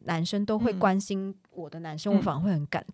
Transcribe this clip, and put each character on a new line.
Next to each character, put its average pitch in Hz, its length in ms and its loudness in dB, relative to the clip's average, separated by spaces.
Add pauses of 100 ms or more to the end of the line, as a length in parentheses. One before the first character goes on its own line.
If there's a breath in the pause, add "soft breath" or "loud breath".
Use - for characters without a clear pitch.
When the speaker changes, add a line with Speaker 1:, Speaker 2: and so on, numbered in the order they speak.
Speaker 1:
男 165 240 -2
生 202 180 0
都 214 140 0
会 220 160 2
关 190 260 4
心 196 360 -4 (160)
我 165 180 -12
的 160 120 -12
男 160 140 -8
生， 202 160 -2
Speaker 2:
嗯。 202 60 6
Speaker 1:
我 - 60 4
反 180 100 2
而 135 60 0
会 196 120 2
很 151 140 2
感 - 180 -4 (100)